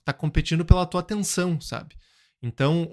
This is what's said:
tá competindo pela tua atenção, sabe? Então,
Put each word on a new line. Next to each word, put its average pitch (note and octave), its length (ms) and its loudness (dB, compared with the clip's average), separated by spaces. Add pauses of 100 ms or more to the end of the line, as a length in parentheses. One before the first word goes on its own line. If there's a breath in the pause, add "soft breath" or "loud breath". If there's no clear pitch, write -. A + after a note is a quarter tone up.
tá D3 100 -4
competindo D#3+ 520 0
pela F3+ 200 6
tua F3+ 140 -2
atenção, F3+ 600 -2
sabe? - 360 -10 (460 soft breath)
Então, D3+ 520 0